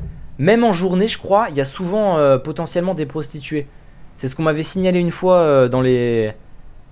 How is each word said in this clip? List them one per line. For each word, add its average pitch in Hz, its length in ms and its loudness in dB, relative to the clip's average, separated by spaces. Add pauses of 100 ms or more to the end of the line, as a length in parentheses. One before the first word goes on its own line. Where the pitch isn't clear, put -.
(400)
même 220 240 4
en 220 100 4
journée, 185 340 0
je - 100 -6
crois, 202 320 0
il 147 60 -10
y 139 60 0
a 135 40 -4
souvent, 185 520 -2
euh, 139 200 4
potentiellement 170 580 -4
des 151 100 -4
prostituées. 147 600 -8 (500)
C'est 135 100 -6
ce 131 80 -6
qu'on 160 80 -4
m'avait 156 200 0
signalé 185 360 0
une 170 120 0
fois, 185 260 2
euh, 143 320 6
dans 127 120 0
les, 120 520 2 (580)